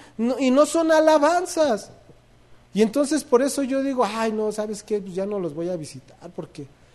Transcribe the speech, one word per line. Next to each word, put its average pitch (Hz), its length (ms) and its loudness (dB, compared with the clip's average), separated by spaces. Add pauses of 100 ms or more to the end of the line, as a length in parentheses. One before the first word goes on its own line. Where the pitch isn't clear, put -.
(180)
no, 240 220 0
y 262 120 4
no 285 140 6
son 320 260 0
alabanzas. 311 1000 2 (840)
Y 196 80 2
entonces 285 420 0
por 247 180 2
eso 277 220 -2
yo 269 180 -2
digo, 262 240 0
"Ay, 226 260 -2
no, 214 200 -4
¿sabes 214 320 -8
qué? 208 180 -4
Pues 190 140 -12
ya 190 100 -4
no 208 140 -6
los 165 140 -6
voy 170 160 -6
a 185 60 -4
visitar 151 580 -14
porque, 147 340 -14 (280)